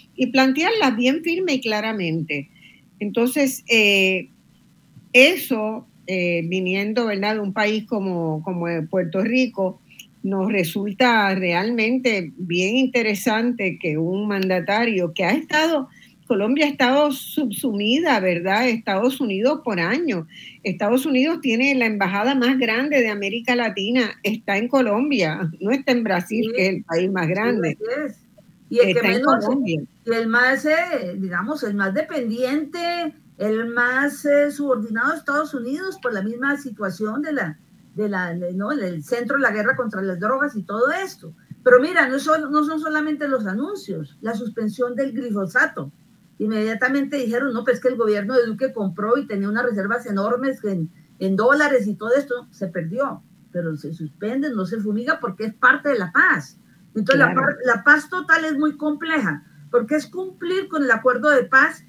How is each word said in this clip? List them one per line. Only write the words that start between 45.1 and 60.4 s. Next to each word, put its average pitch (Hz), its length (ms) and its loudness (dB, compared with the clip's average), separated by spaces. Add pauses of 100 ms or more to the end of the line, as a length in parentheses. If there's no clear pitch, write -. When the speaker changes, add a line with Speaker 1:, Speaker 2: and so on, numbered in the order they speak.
Speaker 2:
glifosato. 220 760 -2 (480)
Inmediatamente 220 800 0
dijeron, 247 380 -2
no, 226 100 -4
pues 254 160 2
que 262 80 2
el 247 80 -2
gobierno 214 400 0
de 240 100 4
Duque 247 260 -4
compró 208 440 -2
y 285 100 -2
tenía 196 220 -2
unas 226 160 -2
reservas 226 420 -2
enormes 240 580 -2
en, 180 260 -2 (300)
en 190 160 0
dólares 262 500 4
y 208 80 -2
todo 233 200 0
esto, 262 360 -2
se - 180 -8
perdió, 185 540 -4 (280)
pero 165 280 -4
se 147 160 -10
suspende, 226 560 -4
no 196 160 -2
se 226 120 -6
fumiga 214 420 -2
porque 214 260 -6
es 220 80 -8
parte 277 340 2
de 269 100 2
la 180 140 -4
paz. 294 460 0 (360)
Entonces, 220 220 2
Speaker 1:
Claro. 262 180 6
Speaker 2:
la 262 120 2
par-, 285 180 0
la 233 200 2
paz 302 240 6
total 320 360 2
es 311 120 -2
muy 294 200 0
compleja, 294 680 -2 (260)
porque 226 260 2
es 302 100 -2
cumplir 370 640 -6